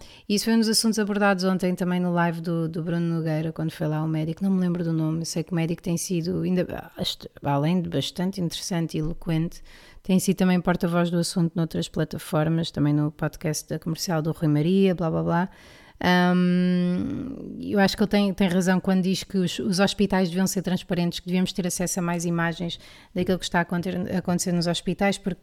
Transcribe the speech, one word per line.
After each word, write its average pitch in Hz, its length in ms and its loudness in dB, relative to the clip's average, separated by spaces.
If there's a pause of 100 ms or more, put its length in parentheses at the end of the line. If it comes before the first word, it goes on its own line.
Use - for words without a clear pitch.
(280)
Isso 202 180 0
foi 226 80 2
um 226 60 6
dos 220 100 2
assuntos 220 280 2
abordados 202 460 2
ontem 185 320 2
também 180 240 0
no 180 140 0
live 170 260 2
do, 165 300 -2
do 165 120 -6
Bruno 170 360 0
Nogueira, 160 340 -2
quando 160 200 -4
foi 170 160 -4
lá 156 140 -2
o 156 60 -2
médico. 160 340 -2
Não 196 80 0
me 190 120 2
lembro 175 240 0
do 165 80 0
nome. 160 260 0
Eu 165 60 -4
sei 165 180 -4
que - 80 -8
o 185 40 -2
médico 165 280 -2
tem 175 140 -2
sido, 170 460 -2
ainda, 180 220 0 (800)
além 147 380 2
de 170 80 -4
bastante 180 500 -4
interessante 165 560 -4
e 160 60 -2
eloquente, 160 600 -2 (400)
tem 185 160 2
sido 185 200 2
também 180 240 4
porta-voz 175 500 2
do 175 60 0
assunto 170 380 0
noutras 165 340 -2
plataformas, 160 840 0
também 147 220 2
no 147 180 2
podcast - 560 -4
da 156 100 -6
Comercial 160 440 -4
do 160 100 -2
Rui 156 160 -2
Maria, 180 480 4
blá, 165 160 -2
blá, 165 120 -2
blá. 170 260 0 (520)
Hum, 180 1600 2
eu 180 180 -2
acho 196 200 4
que 220 60 2
ele 196 60 0
tem, 202 240 2
tem 196 140 2
razão 180 320 4
quando 190 240 2
diz 185 220 0
que - 120 -4
os, 180 220 0
os 196 200 0
hospitais 190 500 2
deviam 185 180 0
ser 180 140 -2
transparentes, 175 580 -2
que - 60 -16
devíamos 185 260 0
ter 180 160 -4
acesso 175 320 -4
a - 20 -2
mais 175 220 -2
imagens 170 560 -2 (340)
daquilo 180 240 0
que 175 60 -8
está - 160 0
a - 40 2
acontecer, 180 520 -4
a 185 40 0
acontecer 180 340 -2
nos 175 120 0
hospitais, 190 520 0
porque - 260 -6